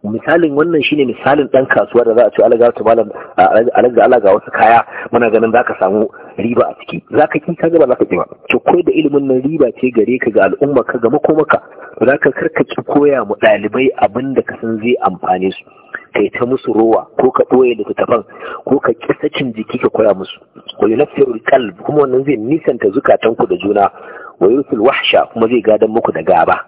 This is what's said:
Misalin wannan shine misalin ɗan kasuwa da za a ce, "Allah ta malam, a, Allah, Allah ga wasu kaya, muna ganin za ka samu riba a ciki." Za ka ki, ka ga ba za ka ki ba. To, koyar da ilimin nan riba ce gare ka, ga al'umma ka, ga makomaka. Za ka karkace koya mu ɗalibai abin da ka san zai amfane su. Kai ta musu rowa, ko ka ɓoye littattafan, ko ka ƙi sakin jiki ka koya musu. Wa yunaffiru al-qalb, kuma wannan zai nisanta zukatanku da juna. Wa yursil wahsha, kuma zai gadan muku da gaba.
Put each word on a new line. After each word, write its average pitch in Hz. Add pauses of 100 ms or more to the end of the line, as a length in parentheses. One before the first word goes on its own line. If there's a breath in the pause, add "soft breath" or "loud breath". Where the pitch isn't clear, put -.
Misalin 151
wannan 156
shine 151
misalin 135
ɗan 131
kasuwa 117
da 113
za 117
a 104
ce, -
"Allah 117
ta -
malam, 110 (280 loud breath)
a, - (300)
Allah, 117
Allah 123
ga 101
wasu -
kaya, 113 (260 loud breath)
muna 117
ganin 113
za 120
ka -
samu 104 (320 loud breath)
riba 117
a - (100)
ciki." -
Za 147
ka 156
ki, 170
ka 165
ga 165
ba 139
za -
ka -
ki -
ba. - (280)
To, 120
koyar 170
da -
ilimin 143
nan 131
riba 147 (160)
ce 127
gare 117
ka, -
ga 101
al'umma 123
ka, 127
ga 113
makomaka. 151 (480 loud breath)
Za -
ka 143
karkace -
koya 143
mu 101
ɗalibai 107
abin 123
da 113
ka -
san 113
zai 117
amfane 92
su. - (500 loud breath)
Kai 104
ta 123
musu 127
rowa, 110 (100)
ko 127
ka -
ɓoye 127
littattafan, 107 (440 loud breath)
ko 135
ka -
ƙi - (120)
sakin 135
jiki 110
ka -
koya 110
musu. 92 (440)
Wa -
yunaffiru 127
al-qalb, 110
kuma 147
wannan 127
zai 139
nisanta 117
zukatanku 110
da 90
juna. 101 (500 loud breath)
Wa 175
yursil 131
wahsha, -
kuma 113
zai 120
gadan 107
muku 113
da 82
gaba. 85